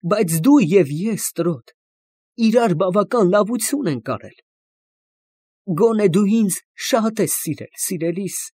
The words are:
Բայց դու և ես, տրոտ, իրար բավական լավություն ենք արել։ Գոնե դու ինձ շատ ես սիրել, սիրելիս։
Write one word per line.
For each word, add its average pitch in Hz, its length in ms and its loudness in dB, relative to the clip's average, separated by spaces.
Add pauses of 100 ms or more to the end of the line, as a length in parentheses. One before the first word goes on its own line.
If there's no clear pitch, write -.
Բայց 170 340 0
դու 277 220 6
և 165 320 2
ես, 190 380 -6
տրոտ, 165 440 -6 (640)
իրար 226 360 2
բավական 190 560 0
լավություն 214 600 0
ենք 127 200 -6
արել։ 104 280 -10 (1300)
Գոնե 208 400 2
դու 196 220 4
ինձ 214 280 2 (200)
շատ 220 440 -2
ես - 140 -2
սիրել, - 380 -8
սիրելիս։ 170 640 -6 (180)